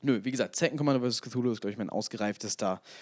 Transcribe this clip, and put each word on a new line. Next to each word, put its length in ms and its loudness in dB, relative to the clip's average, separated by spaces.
nö, 220 4
wie 80 -2
gesagt, 240 0
Second 220 2
Commander 240 4
versus 200 0
Cthulhu 300 0
ist, 100 -4
glaub 100 -4
ich, 60 -6
mein 120 -4
ausgereiftester, 920 -2